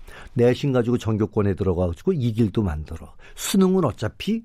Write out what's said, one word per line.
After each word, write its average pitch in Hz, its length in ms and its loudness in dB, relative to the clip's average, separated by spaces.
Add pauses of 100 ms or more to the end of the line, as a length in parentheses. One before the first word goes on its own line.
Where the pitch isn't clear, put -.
(340)
내신 123 400 2
가지고 120 240 2
전교권에 104 560 0
들어가가지고 90 580 -2
이 120 220 -2
길도 107 300 0
만들어. 78 520 -6 (200)
수능은 190 500 2
어차피 185 600 -4